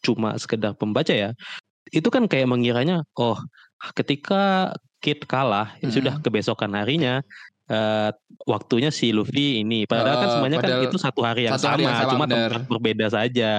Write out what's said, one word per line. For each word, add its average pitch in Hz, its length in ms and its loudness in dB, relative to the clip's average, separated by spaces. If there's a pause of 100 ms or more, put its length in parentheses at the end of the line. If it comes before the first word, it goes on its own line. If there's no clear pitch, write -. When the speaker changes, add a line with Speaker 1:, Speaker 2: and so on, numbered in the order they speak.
Speaker 1:
cuma 110 360 0
sekedar 110 400 -4
pembaca 107 340 0
ya, 110 220 0 (560)
itu 160 180 2
kan 233 220 2
kayak 135 180 2
mengiranya, 123 560 2 (140)
oh, 117 240 0 (520)
ketika 190 800 0 (300)
Kid 147 240 -2
kalah, 113 560 0
ya 139 80 -4
Speaker 2:
Mm-mm. 117 80 0
Speaker 1:
sudah 135 240 0
kebesokan 107 580 -2
harinya, 127 480 0 (400)
eh, 107 440 0 (340)
waktunya 123 500 0
si - 160 0
Luffy 131 480 0
ini. 110 240 0
Padahal 113 320 0
kan 123 60 0
Speaker 2:
Heeh, 120 120 0
Speaker 1:
semuanya 120 260 0
kan - 100 0
Speaker 2:
padahal 127 180 2
Speaker 1:
itu 131 100 0
satu 139 260 -2
hari 117 200 0
yang 117 120 0
Speaker 2:
satu 135 140 0
hari 143 140 0
Speaker 1:
sama, 135 60 2
Speaker 2:
yang 120 100 0
sama, 131 140 2
Speaker 1:
cuma 127 120 2
Speaker 2:
bener. 120 140 0 (140)
Speaker 1:
tempat 117 160 -4
berbeda 110 400 0
saja. 113 500 0